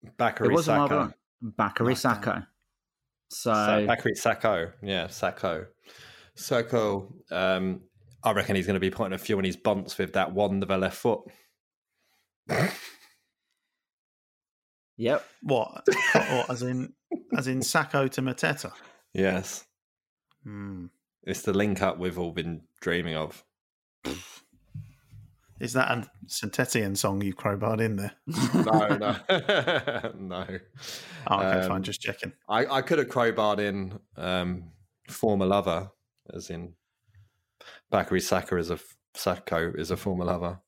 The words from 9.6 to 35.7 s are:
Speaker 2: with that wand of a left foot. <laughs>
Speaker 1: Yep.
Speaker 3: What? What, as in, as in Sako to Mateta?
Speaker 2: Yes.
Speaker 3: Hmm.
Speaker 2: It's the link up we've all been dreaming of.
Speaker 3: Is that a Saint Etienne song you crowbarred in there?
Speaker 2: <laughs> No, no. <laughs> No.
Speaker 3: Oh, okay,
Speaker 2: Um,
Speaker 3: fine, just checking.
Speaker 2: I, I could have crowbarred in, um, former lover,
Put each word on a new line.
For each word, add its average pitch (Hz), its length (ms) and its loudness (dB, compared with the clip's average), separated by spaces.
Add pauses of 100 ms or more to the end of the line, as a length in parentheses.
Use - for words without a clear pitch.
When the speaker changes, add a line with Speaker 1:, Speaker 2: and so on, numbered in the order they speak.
Speaker 2:
with 92 160 -2
that 90 200 2
wand 98 300 0
of 87 60 -6
a 95 80 2
left 92 200 0
foot. 113 240 0 (1300)
<laughs> - 100 0 (2500)
Speaker 1:
Yep. 117 280 0 (180)
Speaker 3:
What? - 400 0 (300)
What, - 360 2
as 123 120 -4
in, 127 320 -4 (440)
as 131 100 0
in 131 140 0
Sako 143 460 2
to 131 140 -2
Mateta? 135 500 -2 (420)
Speaker 2:
Yes. 95 520 0 (760)
Speaker 3:
Hmm. 101 420 -10 (380)
Speaker 2:
It's 95 180 -6
the 101 120 0
link 98 280 2
up 92 160 2
we've 87 200 -4
all 87 140 -4
been 82 300 -6 (200)
dreaming 85 340 -2
of. 78 280 -6 (2250)
Speaker 3:
Is 120 140 -6
that 131 180 2
a 120 180 -2 (180)
Saint - 320 -6
Etienne 107 360 2
song 98 260 0
you 98 120 -2
crowbarred 107 480 0
in 110 140 0
there? 98 180 -6 (140)
Speaker 2:
<laughs> 139 260 0
No, 107 440 4
no. 143 1160 0
<laughs> - 20 -16
No. 92 420 -8 (680)
Speaker 3:
Oh, 98 120 4
okay, 95 220 2
Speaker 2:
Um, 92 60 0
Speaker 3:
fine, 95 160 -2
just 98 180 -6
checking. 107 320 -6 (140)
Speaker 2:
I, 117 180 2
I 135 160 0
could 156 180 2
have 123 80 2
crowbarred 107 520 2
in, 98 400 -2 (160)
um, 90 560 -2 (380)
former 101 360 2
lover, 95 460 2 (420)